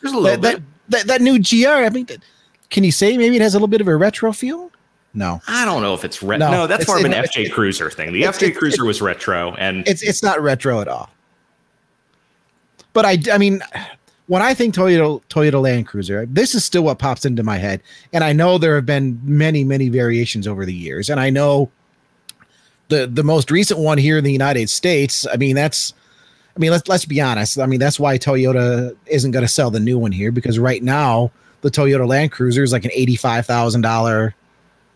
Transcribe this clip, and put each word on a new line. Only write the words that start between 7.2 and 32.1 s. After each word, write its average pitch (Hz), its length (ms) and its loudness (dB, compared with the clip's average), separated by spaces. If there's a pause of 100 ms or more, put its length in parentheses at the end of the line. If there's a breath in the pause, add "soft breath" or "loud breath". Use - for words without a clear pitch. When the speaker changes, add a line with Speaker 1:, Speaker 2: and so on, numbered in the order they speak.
Speaker 1:
F - 40 -6
J 117 100 -2
Speaker 2:
it's, - 100 -6
Speaker 1:
Cruiser 98 380 -2
thing. 82 220 -8
The 104 100 0
Speaker 2:
it's, 185 60 2
Speaker 1:
F 190 100 -6
J 190 80 2
Speaker 2:
it's, 165 100 -2
Speaker 1:
Cruiser 143 240 0
Speaker 2:
it's, - 0 -
Speaker 1:
was 107 200 -2
retro, 90 520 -4
and 95 340 -4
Speaker 2:
it's, 185 140 -2
it's 208 220 -4
not 180 180 0
retro 131 400 -2
at 101 60 -8
all. 60 240 -10 (1800)
But 220 120 4
I, 185 140 4 (120)
I 208 60 4
mean, 196 240 4 (640 loud breath)
when 180 160 0
I 254 140 2
think 233 180 0
Toyota, 170 560 2
Toyota 147 320 4
Land 123 260 0
Cruiser, 101 380 -6
this 185 300 0
is 190 100 0
still 175 180 0
what 143 140 0
pops 135 280 -2
into 120 180 0
my 107 140 -2
head. 95 240 -4 (300 loud breath)
And 165 120 0
I 151 100 2
know 175 240 4
there 156 180 2
have 135 120 0
been 135 360 -2
many, 147 400 2
many 135 260 0
variations 117 580 0
over 98 180 -6
the 90 80 -6
years. 85 380 -8
And 143 80 0
I 135 100 0
know 139 400 2 (1200 soft breath)
the, 139 180 0
the 123 160 -2
most 147 260 2
recent 180 300 0
one 156 180 2
here 151 200 2
in 147 60 2
the 139 80 0
United 135 380 0
States, 143 600 -2
I 120 60 -2
mean, 135 180 0
that's, 147 380 -2 (600 soft breath)
I - 40 -10
mean, 160 100 2
let's, 170 180 0
let's 185 180 0
be 147 160 -2
honest. 113 360 -2
I 131 80 0
mean, 131 140 0
that's 139 200 0
why 139 180 2
Toyota 123 800 0 (120)
isn't 135 240 0
gonna 120 160 0
sell 123 240 0
the 110 80 -2
new 120 180 0
one 113 140 0
here, 98 200 -2
because 117 280 -2
right 123 240 0
now 123 480 0 (300 soft breath)
the 139 100 0
Toyota 139 360 2
Land 139 240 0